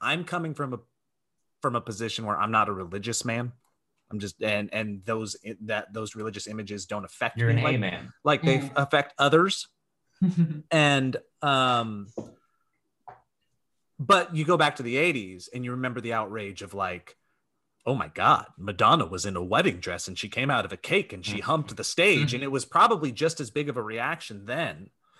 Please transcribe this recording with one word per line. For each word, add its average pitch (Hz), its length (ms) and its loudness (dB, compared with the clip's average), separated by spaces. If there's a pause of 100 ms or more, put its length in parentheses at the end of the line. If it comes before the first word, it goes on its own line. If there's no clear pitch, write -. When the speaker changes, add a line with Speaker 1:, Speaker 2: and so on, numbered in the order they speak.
Speaker 1:
I'm 156 240 -2
coming 165 300 -4
from 135 180 -4
a, 120 60 -6 (840)
from 123 160 0
a 113 60 0
position 113 420 -6
where 104 140 0
I'm 104 120 0
not 107 200 4
a - 20 -2
religious 95 540 -4
man. 120 260 -2 (580)
I'm 107 100 -6
just, 101 220 -8
and, 104 300 0
and 104 320 -6
those, 110 320 -4 (100)
i-, 110 100 -10 (100)
that, 107 260 -4
those 110 240 -8
religious 107 300 -8
images 104 400 -8
don't 104 180 -6
affect - 320 -4
Speaker 2:
You're 117 120 2
Speaker 1:
me 113 80 4
Speaker 2:
an 117 60 2
Speaker 1:
like, - 120 2
Speaker 2:
amen. 98 380 -4 (120)
Speaker 1:
like 147 180 2
they 135 160 4
Speaker 3:
Mm-hmm. 139 200 -2
Speaker 1:
affect 139 400 2
others. 160 500 4 (540)
Speaker 3:
<laughs> 165 480 2
Speaker 1:
And, 143 460 4 (260)
um, 120 640 2 (1900)
but 175 360 4
you 156 100 0
go 170 120 6
back 151 200 4
to 139 60 -8
the 120 140 -2
eighties 113 560 -2
and 123 120 -8
you 123 80 -6
remember 127 280 -4
the 117 120 -6
outrage 104 500 -6
of, 92 100 -14
like, 92 440 -6 (680)
"Oh 131 120 0
my 82 120 -4
God, 104 380 2 (100)
Madonna 101 500 4
was 87 200 -6
in 98 80 -4
a 87 80 -2
wedding 110 360 2
dress 87 280 -8
and 92 100 -12
she 107 120 -8
came 131 220 -2
out 120 140 0
of 95 80 -8
a 95 40 -10
cake - 360 -2
and 95 140 -12
she 101 120 -6
Speaker 2:
Mm. 101 40 -6
Speaker 1:
humped 143 340 -2
the 107 60 -8
stage." 160 480 4
Speaker 3:
Mm. 123 40 -2
Speaker 1:
And 127 100 -4
it 139 80 -4
was 135 120 -2
probably 175 460 4
just 156 300 -2
as 131 100 -6
big 147 180 -2
of 131 80 -6
a 123 60 -4
reaction 113 640 -6
then 110 440 -6 (300)